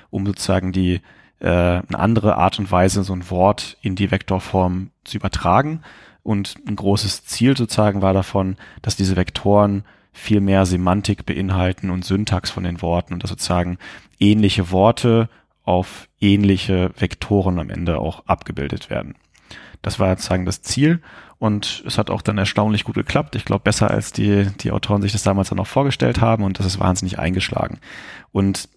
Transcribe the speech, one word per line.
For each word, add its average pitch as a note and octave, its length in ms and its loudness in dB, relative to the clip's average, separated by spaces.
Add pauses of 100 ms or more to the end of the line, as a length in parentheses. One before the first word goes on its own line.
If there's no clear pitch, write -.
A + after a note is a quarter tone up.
(100)
um G2 160 -4
sozusagen F#2 440 -2
die, F2+ 300 0 (400)
äh, F2 80 -2
eine F2 500 0
andere G#2+ 380 2
Art F#2+ 240 2
und G2 100 -6
Weise, F#2+ 320 2
so F#2 120 -4
ein F2+ 160 -8
Wort F#2 500 2
in F#2+ 160 -4
die G2 160 -2
Vektorform F#2 800 -2 (120)
zu - 140 -10
übertragen. B2 640 0 (420)
Und G2+ 320 -4 (140)
ein G#2+ 80 -6
großes G2 480 0
Ziel C3 320 2
sozusagen G#2+ 460 0
war F#2+ 100 4
davon, F#2+ 440 -2 (260)
dass - 120 -4
diese F#2+ 220 0
Vektoren G2+ 680 2 (280)
viel G#2 300 0
mehr F#2+ 240 4
Semantik F#2 580 0
beinhalten F#2 640 -2
und F2+ 140 -4
Syntax G2 460 -2
von F#2+ 120 -6
den F2 200 -6
Worten F2 320 -2
und F2 80 -8
dass F#2 80 -6
sozusagen F2+ 480 -2 (400)
ähnliche G2+ 520 4
Worte A2+ 600 4 (340)
auf - 440 -2 (120)
ähnliche G2 800 4
Vektoren F#2 600 0
am D#2 120 -6
Ende E2+ 280 -2
auch D#2 280 -6
abgebildet - 640 -6
werden. - 240 -8 (680)
Das - 160 -4
war F#2+ 120 2
sozusagen F#2 340 0
das F2+ 160 -4
Ziel D#3+ 400 2 (380)
und G#2 480 -2
es - 100 -6
hat - 140 0
auch F#2 100 -2
dann G#2 160 -2
erstaunlich G#2 480 0
gut - 120 -6
geklappt. C#3+ 380 -2
Ich G#2+ 120 -6
glaub, G2 180 -2
besser G#2+ 260 2
als G#2+ 220 -2
die, G2+ 340 2 (140)
die A2+ 120 -4
Autoren G#2 280 0
sich G#2 120 0
das G#2 100 -2
damals G2 260 2
dann F#2+ 120 -4
auch F#2 60 -4
vorgestellt C3 540 0
haben A2+ 240 2
und G2 140 -2
das G2 80 0
ist F#2+ 140 -2
wahnsinnig F#2 380 0
eingeschlagen. - 600 -2 (520)
Und G2 460 0